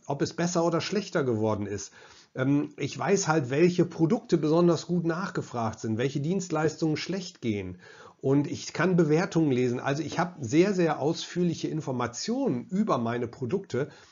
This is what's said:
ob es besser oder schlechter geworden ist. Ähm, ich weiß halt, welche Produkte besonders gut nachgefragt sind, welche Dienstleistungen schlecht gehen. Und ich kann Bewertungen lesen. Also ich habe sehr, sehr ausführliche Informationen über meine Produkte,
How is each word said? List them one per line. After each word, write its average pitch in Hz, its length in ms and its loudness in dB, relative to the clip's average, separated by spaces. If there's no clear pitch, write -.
ob 143 160 -4
es 151 120 -2
besser 170 300 0
oder 165 160 2
schlechter 190 440 -2
geworden 107 420 0
ist. 98 260 -8
Ähm, 143 400 2
ich 139 200 -6
weiß 170 300 0
halt, 156 240 2
welche 170 340 4
Produkte 170 540 0
besonders 160 480 4
gut 175 180 -2
nachgefragt 160 760 -4
sind, 110 180 -2
welche 139 220 0
Dienstleistungen 156 760 0
schlecht 180 440 -6
gehen. 98 380 -4
Und 139 260 2
ich - 260 -8
kann 180 240 2
Bewertungen 165 540 4
lesen. 123 300 2
Also 143 220 -2
ich - 160 -4
habe 175 260 -4
sehr, 165 300 4
sehr 170 260 2
ausführliche 170 680 -2
Informationen 143 1000 -2
über 185 320 0
meine 120 280 -2
Produkte, 135 640 -4